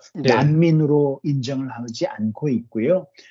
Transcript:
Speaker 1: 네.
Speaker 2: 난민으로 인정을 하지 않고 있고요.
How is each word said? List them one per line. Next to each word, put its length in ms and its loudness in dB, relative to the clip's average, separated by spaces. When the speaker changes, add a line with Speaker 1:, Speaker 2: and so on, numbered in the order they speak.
Speaker 1:
네. 180 2
Speaker 2:
난민으로 880 2
인정을 460 -4
하지 380 -8
않고 420 -6
있고요. 600 -2